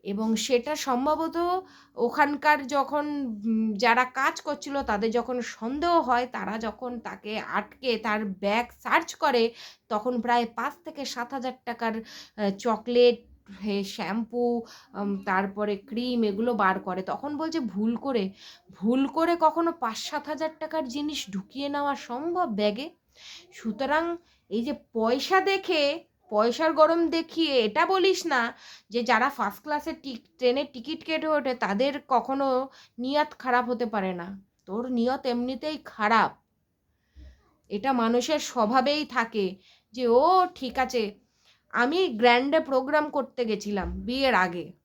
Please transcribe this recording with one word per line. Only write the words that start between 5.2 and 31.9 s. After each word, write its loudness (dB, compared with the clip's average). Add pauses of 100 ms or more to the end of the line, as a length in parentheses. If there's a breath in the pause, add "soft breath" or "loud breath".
সন্দেহ 0
হয়, 2
তারা -6
যখন -8
তাকে -10
আটকে -2
তার -2
ব্যাগ 0 (180)
সার্চ 0
করে, 2 (360 loud breath)
তখন -2
প্রায় 2
পাঁচ -6 (120)
থেকে -10
সাত -8
হাজার -6 (120)
টাকার, -4
আহ, -6
চকলেট, 4 (360)
হে, -2
শ্যাম্পু, -2 (300 loud breath)
উম, -4
তারপরে 0
ক্রিম, -2
এগুলো 0
বার 2
করে। -6
তখন -6
বলছে -2
ভুল -2
করে, -2 (420 loud breath)
ভুল 2
করে 2
কখনো 4
পাঁচ -4
সাত -8
হাজার -4 (100)
টাকার -4
জিনিস -4
ঢুকিয়ে -6
নেওয়া -2
সম্ভব -4
ব্যাগে? 0 (640 loud breath)
সুতরাং -2 (320 soft breath)
এই -2
যে -4 (200)
পয়সা 2
দেখে, 0 (260)
পয়সার 2
গরম 6
দেখিয়ে 0
এটা 2
বলিস 2
না 0 (360 loud breath)
যে -2
যারা 4
ফার্স্ট -4
ক্লাসে -4
টি-, -12 (200)
ট্রেনের 2
টিকিট -10
কেটে -2
ওঠে 0
তাদের 0 (140)